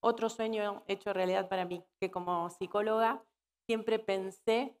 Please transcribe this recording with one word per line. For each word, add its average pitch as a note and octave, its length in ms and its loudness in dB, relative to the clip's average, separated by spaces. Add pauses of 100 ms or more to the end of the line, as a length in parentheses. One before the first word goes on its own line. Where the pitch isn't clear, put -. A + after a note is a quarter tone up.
Otro A3+ 280 2
sueño G#3+ 580 -4
hecho G3 260 -2
realidad F#3 340 2
para F#3 160 -2
mí, F3+ 200 -6 (180)
que F#3 100 -2
como F3 380 -2
psicóloga A3 760 2 (420)
siempre A3 320 0
pensé A3 840 0